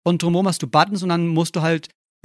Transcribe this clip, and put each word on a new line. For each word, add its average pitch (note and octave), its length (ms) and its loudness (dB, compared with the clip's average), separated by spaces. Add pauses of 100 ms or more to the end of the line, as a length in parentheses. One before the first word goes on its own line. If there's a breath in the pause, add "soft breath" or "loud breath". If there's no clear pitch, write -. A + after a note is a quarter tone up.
und E3+ 200 0
drumherum F3 240 2
hast E3+ 160 -2
du C3+ 40 -4
Buttons F3+ 360 2
und F#3 60 -2
dann E3+ 180 0
musst E3 280 0
du E3 60 -2
halt D#3+ 280 -2 (360)